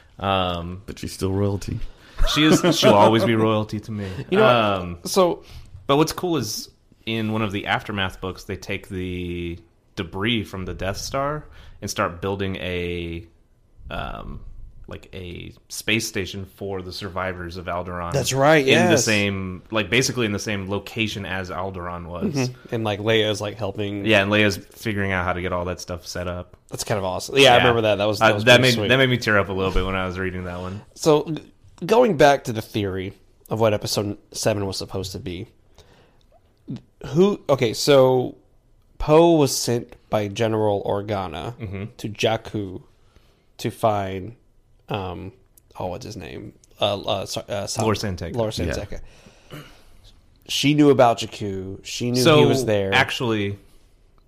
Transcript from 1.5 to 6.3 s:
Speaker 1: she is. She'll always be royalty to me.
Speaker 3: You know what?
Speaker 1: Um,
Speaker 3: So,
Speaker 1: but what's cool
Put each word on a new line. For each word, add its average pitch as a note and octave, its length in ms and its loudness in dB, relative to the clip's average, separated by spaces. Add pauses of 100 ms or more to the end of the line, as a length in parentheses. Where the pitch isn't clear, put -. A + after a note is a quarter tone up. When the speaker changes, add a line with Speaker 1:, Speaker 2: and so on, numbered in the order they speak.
Speaker 1:
she D3 120 4
is. D#3 160 6 (160)
She'll - 160 4
always A2 320 6
be A2+ 100 2
royalty A2 460 0
to - 100 -14
me. G#2 160 -6 (220)
Speaker 3:
You F#3 80 2
know G#3+ 60 8
what? B2 120 8
Speaker 1:
Um, F#2+ 500 0
Speaker 3:
So, F3+ 380 2 (440)
Speaker 1:
but C#3 100 4
what's D#3 160 2
cool E3+ 240 -2